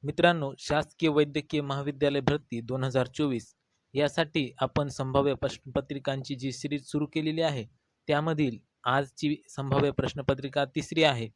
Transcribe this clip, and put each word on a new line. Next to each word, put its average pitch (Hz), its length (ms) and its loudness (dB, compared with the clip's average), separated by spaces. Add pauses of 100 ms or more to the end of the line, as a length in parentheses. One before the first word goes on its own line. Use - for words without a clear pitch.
मित्रांनो, 151 540 2
शासकीय 151 520 0
वैद्यकीय 147 520 2
महाविद्यालय 143 580 0
भरती 135 420 -2
दोन 127 220 -4
हजार 131 240 2
चोवीस 131 480 -2 (380)
यासाठी 147 680 0
आपण 143 280 0
संभाव्य 139 460 2
प्रश्नपत्रिकांची 135 1000 -4
जी 131 160 -6
सिरीज 139 340 -6
सुरू - 200 -2
केलेली 156 360 -2
आहे, 143 240 -2 (420)
त्यामधील 147 500 2 (260)
आजची 139 520 0 (140)
संभाव्य 139 420 2
प्रश्नपत्रिका 135 760 -2
तिसरी 156 380 0
आहे. 117 320 2